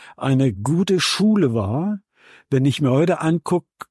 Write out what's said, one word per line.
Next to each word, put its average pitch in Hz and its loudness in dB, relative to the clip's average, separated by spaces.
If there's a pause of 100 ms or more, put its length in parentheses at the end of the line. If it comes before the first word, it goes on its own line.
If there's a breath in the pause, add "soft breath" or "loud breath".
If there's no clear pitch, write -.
(160 loud breath)
eine 131 0
gute 165 0
Schule 190 0
war, 143 -2 (520 soft breath)
wenn 131 2
ich 139 0
mir 131 2
heute 160 2
anguck, 170 -2 (240)